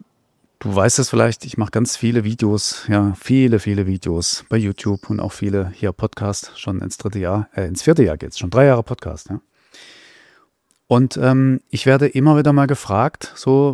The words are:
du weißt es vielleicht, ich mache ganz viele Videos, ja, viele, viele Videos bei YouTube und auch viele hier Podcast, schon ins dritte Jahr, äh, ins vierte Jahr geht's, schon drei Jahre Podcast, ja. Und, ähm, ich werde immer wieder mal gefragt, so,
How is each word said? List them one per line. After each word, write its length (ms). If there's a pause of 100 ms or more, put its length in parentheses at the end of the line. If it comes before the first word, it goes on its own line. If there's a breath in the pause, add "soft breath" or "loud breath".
(580)
du 160
weißt 240
es 100
vielleicht, 340
ich 140
mache 140
ganz 260
viele 260
Videos, 640
ja, 320
viele, 380
viele 300
Videos 600
bei 100
YouTube 520
und 100
auch 120
viele 400
hier 200
Podcast, 680
schon 220
ins 180
dritte 180
Jahr, 380
äh, 100
ins 160
vierte 220
Jahr 140
geht's, 200
schon 140
drei 140
Jahre 180
Podcast, 480
ja. 100 (1400 soft breath)
Und, 320
ähm, 520
ich 180
werde 200
immer 300
wieder 160
mal 140
gefragt, 680
so, 380